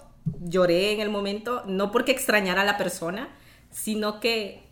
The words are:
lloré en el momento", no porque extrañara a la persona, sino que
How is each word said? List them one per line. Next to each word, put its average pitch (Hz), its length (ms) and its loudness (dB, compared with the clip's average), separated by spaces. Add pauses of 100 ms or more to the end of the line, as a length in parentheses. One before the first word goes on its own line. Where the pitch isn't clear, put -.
(420)
lloré 180 520 4
en 214 80 -2
el 208 80 -2
momento", 214 580 -4
no 196 240 0
porque 233 220 2
extrañara 196 480 2
a 202 40 4
la 202 120 2
persona, 180 520 -4 (420)
sino 214 500 -4
que 226 500 -2